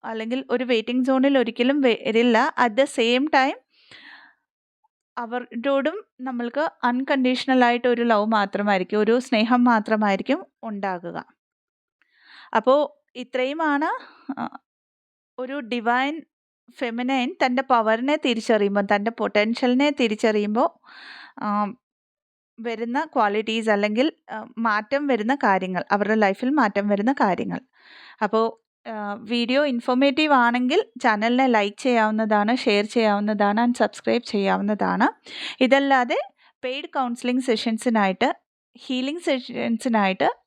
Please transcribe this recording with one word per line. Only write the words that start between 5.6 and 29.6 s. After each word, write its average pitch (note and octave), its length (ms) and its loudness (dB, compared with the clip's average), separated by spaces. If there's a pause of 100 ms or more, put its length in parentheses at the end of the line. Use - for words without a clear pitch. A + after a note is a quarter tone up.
നമ്മൾക്ക് B3 420 -4 (200)
അൺകണ്ടീഷണൽ B3+ 800 2
ആയിട്ട് A#3+ 240 2
ഒരു A#3+ 160 2
ലവ് A3 300 2
മാത്രമായിരിക്കും, G3+ 680 0
ഒരു G#3+ 200 2
സ്നേഹം A#3+ 440 2
മാത്രമായിരിക്കും G#3+ 760 2 (240)
ഉണ്ടാകുക. F#3 540 -8 (1400)
അപ്പോ B3 220 2 (400)
ഇത്രയുമാണ്, C#4+ 760 -4 (420)
ആ, - 120 -8 (920)
ഒരു B3+ 180 -8 (140)
ഡിവൈൻ B3 440 -2 (640)
ഫെമിനൈൻ B3 500 -2 (120)
തൻ്റെ C4 240 0
പവറിനെ A#3+ 640 0
തിരിച്ചറിയുമ്പോൾ, G#3 680 0
തൻ്റെ G#3 200 0
പൊട്ടൻഷ്യലിനെ A#3 800 0 (120)
തിരിച്ചറിയുമ്പോൾ, G#3+ 680 0 (720)
ആ, A3 60 -6 (1120)
വരുന്ന A#3 400 -4 (140)
ക്വാളിറ്റീസ്, A3 560 0
അല്ലെങ്കിൽ, G#3 380 2 (240)
ആ, A3 60 -10 (220)
മാറ്റം A3+ 480 -2
വരുന്ന A#3+ 360 0
കാര്യങ്ങൾ, F#3 480 0
അവരുടെ G#3 340 2
ലൈഫിൽ G3 260 0 (100)
മാറ്റം G#3 260 0
വരുന്ന G#3 320 2
കാര്യങ്ങൾ. F3+ 420 -2 (600)
അപ്പോ, A3 200 0 (440)
ആ, A3+ 100 -12 (340)
വീഡിയോ A#3+ 360 0